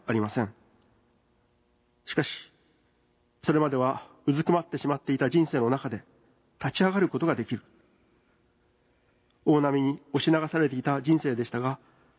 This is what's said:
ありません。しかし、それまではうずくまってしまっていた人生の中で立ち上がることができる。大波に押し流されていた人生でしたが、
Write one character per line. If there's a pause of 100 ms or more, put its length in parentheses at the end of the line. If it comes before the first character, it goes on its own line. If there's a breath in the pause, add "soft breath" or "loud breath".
あ
り
ま
せ
ん。 (1500)
し
か
し、 (1120)
そ
れ
ま
で
は (180)
う
ず
く
ま
っ
て
し
ま
っ
て
い
た
人
生
の
中
で (560)
立
ち
上
が
る
こ
と
が
で
き
る。 (1800)
大
波
に (100)
押
し
流
さ
れ
て
い
た
人
生
で
し
た
が、 (400 soft breath)